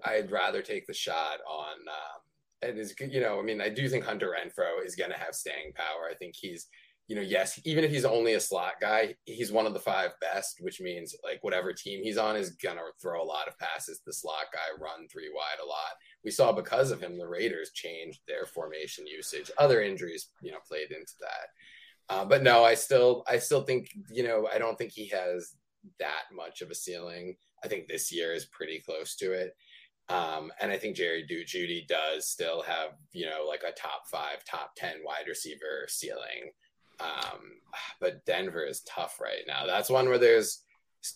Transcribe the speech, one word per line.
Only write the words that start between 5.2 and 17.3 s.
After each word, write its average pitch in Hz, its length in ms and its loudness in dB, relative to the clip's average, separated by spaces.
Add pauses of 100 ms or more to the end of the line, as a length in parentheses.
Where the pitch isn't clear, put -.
staying 76 400 -8
power. 80 360 -4
I 85 40 -8
think 87 200 -12
he's, 90 320 -12 (420)
you 107 80 -6
know, 104 40 -2
yes, 95 460 2
even 160 180 4
if 147 60 4
he's 139 160 4
only 117 260 4
a 104 80 4
slot 90 400 0
guy, 107 340 4 (120)
he's 113 260 -4
one 110 140 4
of 104 80 0
the 98 60 -6
five 95 320 0 (100)
best, 87 400 -4
which 92 180 -8
means, 87 420 -8
like, - 220 -6
whatever 92 300 0
team 98 280 -8
he's 107 140 -4
on 107 200 2
is 92 160 -2
gonna 85 280 -6 (220)
throw 85 200 -2
a - 0 -
lot 78 260 -2
of - 100 -12
passes 80 400 -6
to - 80 -20
the 82 80 -10
slot 78 360 -4
guy, 80 320 -6
run 80 260 -10
three 80 220 -12
wide 76 320 -4
a 73 60 -8
lot. 76 240 -6 (320)
We 107 60 -6
saw 120 200 6
because 117 400 2
of - 120 -4
him, 87 160 -8
the 87 100 -8
Raiders 87 460 -2